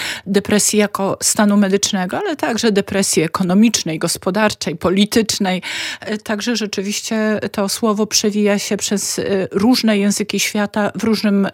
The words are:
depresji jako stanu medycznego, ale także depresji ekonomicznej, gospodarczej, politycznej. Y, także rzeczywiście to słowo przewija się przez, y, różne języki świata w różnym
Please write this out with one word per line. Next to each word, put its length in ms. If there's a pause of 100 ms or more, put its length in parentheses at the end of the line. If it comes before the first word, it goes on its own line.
(260)
depresji 520
jako 440
stanu 340
medycznego, 600
ale 180
także 360
depresji 500
ekonomicznej, 760
gospodarczej, 800
politycznej. 840 (500)
Y, 60
także 380
rzeczywiście 840 (120)
to 160
słowo 380
przewija 520
się 180
przez, 420
y, 320
różne 480
języki 420
świata 540
w 100
różnym 500